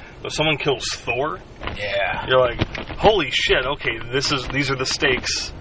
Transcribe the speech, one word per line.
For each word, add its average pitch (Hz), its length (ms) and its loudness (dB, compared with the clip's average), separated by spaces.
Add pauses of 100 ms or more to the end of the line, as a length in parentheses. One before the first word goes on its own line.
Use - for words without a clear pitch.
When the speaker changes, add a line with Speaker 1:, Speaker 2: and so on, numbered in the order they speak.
(220)
Speaker 1:
But - 100 -6
if - 20 -6
someone 151 240 2
kills - 260 0 (120)
Thor, - 440 -2 (380)
Speaker 2:
Yeah. - 500 -2
Speaker 1:
you're 131 140 6
like, 120 180 2 (380)
"Holy 190 340 4
shit, 151 340 4
okay, 127 340 -2 (120)
this 139 220 2
is, 127 160 0
these 135 200 0
are 135 60 0
the 127 100 -2
stakes." - 760 0